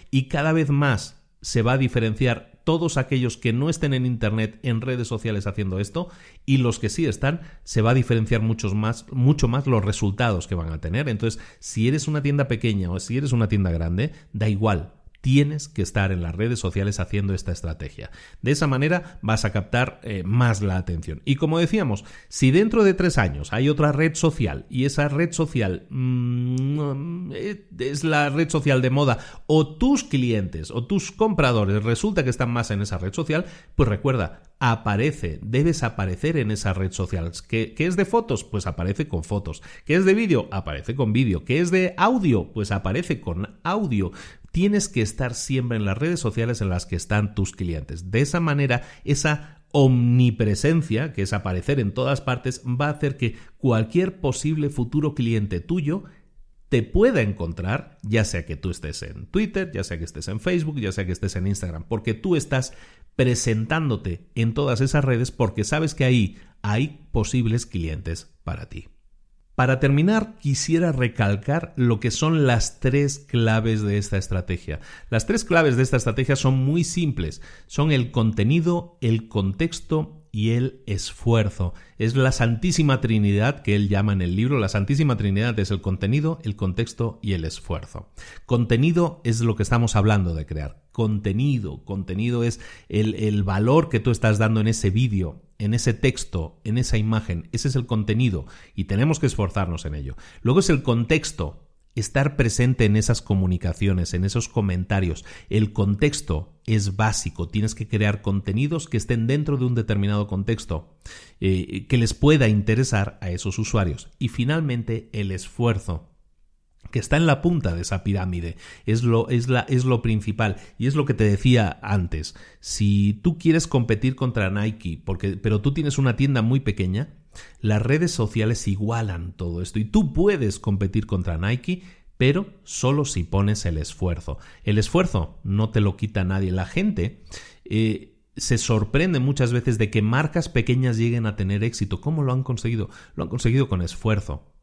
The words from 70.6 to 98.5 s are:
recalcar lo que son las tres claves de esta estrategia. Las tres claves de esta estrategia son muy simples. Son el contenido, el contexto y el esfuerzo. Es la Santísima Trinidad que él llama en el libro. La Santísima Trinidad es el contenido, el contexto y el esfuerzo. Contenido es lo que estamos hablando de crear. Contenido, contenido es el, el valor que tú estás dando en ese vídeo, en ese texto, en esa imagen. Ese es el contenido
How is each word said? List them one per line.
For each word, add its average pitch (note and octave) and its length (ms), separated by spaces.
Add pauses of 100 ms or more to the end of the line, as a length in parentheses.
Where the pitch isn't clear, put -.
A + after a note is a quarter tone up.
recalcar B2 840
lo A#2+ 220
que A#2+ 100
son D#3 380
las A#2 320
tres C#3+ 400
claves A2+ 640
de G2+ 160
esta G2+ 180
estrategia. F2+ 640 (320)
Las A2+ 160
tres A3+ 180
claves D3+ 320
de C3 60
esta C3 140
estrategia B2 380
son C3 200
muy C#3+ 280
simples. B2+ 560 (280)
Son D3+ 240
el B2 180
contenido, D#3 920
el A2+ 280
contexto D#3 1040
y A2 220
el B2+ 340
esfuerzo. G2+ 880 (240)
Es A2+ 160
la C3 160
Santísima C3 680
Trinidad G#2+ 640
que G#2 140
él G2+ 140
llama G2+ 240
en F#2 100
el F2 120
libro. B2+ 220
La G2 120
Santísima C3 480
Trinidad G#2+ 420
es G2 100
el F#2+ 120
contenido, C3 640
el G#2 120
contexto A2 640
y G2+ 120
el E2 120
esfuerzo. - 640 (380)
Contenido C#3 760
es A#2 180
lo A2+ 140
que - 60
estamos A#2 340
hablando G2+ 380
de D#2 140
crear. D2+ 340 (100)
Contenido, G#2+ 920
contenido G2+ 580
es A#2 160 (300)
el, G#2+ 260
el G#2 280
valor A2+ 460
que A#2 100
tú B2+ 100
estás G#2+ 300
dando A2 220
en G#2+ 60
ese A2 220
vídeo, G2 540 (140)
en G#2 160
ese A#2 200
texto, F#2+ 720
en A2 160
esa A#2 180
imagen. G#2+ 540
Ese A#2+ 160
es B2+ 80
el B2 100
contenido G#2+ 600 (300)